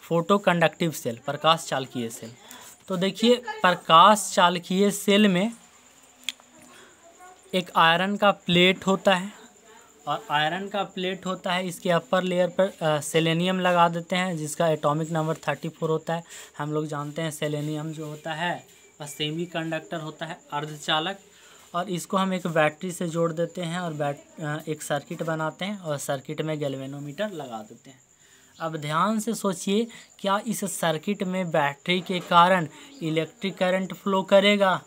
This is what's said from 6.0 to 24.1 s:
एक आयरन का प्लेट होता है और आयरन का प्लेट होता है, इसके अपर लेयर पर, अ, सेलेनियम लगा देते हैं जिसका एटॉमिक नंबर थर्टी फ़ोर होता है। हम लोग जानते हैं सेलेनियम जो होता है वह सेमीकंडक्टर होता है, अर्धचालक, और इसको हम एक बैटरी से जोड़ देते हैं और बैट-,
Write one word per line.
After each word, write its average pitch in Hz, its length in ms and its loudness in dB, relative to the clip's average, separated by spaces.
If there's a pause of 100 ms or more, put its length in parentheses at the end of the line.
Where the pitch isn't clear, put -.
एक 180 220 -2
आयरन 180 400 4
का 202 140 4
प्लेट 180 560 2
होता 190 280 4
है 190 180 -6 (760)
और 143 240 -6
आयरन 160 380 0
का 196 140 -4
प्लेट 180 440 -6
होता 185 260 -4
है, 185 160 -2
इसके 180 220 -4
अपर 175 320 2
लेयर 180 260 2
पर, 185 380 -2
अ, 151 140 2
सेलेनियम 165 600 0
लगा 175 280 4
देते 170 280 -4
हैं 180 200 -2
जिसका 156 320 -2
एटॉमिक 156 420 0
नंबर 160 240 -2
थर्टी 151 340 -6
फ़ोर 156 220 -6
होता 160 240 -4
है। 170 100 -8 (340)
हम 147 140 -6
लोग 151 140 -2
जानते 147 360 -8
हैं 160 80 -4
सेलेनियम 151 640 -6
जो 156 140 -12
होता 151 260 -10
है 156 340 -6 (340)
वह 147 60 -14
सेमीकंडक्टर 160 920 -6
होता 156 260 -12
है, 170 140 -14 (120)
अर्धचालक, 156 680 -4 (560)
और 185 160 -4
इसको 180 260 -4
हम 190 180 2
एक 180 120 -4
बैटरी 160 460 0
से 175 160 -6
जोड़ 165 240 -2
देते 170 300 -6
हैं 165 160 -6
और 175 140 -6
बैट-, 143 480 -8